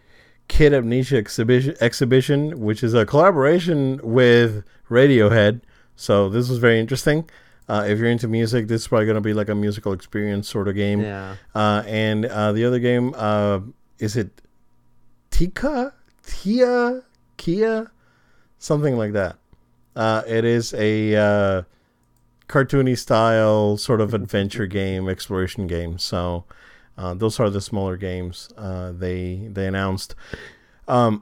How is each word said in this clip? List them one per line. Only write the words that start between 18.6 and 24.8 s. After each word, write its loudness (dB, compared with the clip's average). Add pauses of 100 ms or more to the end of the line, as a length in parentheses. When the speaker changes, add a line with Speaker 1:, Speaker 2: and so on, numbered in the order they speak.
Speaker 1:
like -2
that. -2 (580)
Uh, 0
it -2
is 0
a, 0
uh, 2 (880)
cartoony 2
style 2
sort 0
of -2
adventure -4
<laughs> -6